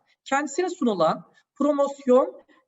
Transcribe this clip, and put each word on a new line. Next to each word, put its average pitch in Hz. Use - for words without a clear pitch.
kendisine 302
sunulan 185
promosyon 277